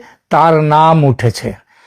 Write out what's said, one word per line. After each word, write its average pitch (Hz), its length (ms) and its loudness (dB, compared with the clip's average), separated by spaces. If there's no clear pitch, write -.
তার 160 240 0
নাম 156 500 2
উঠেছে। 120 480 -2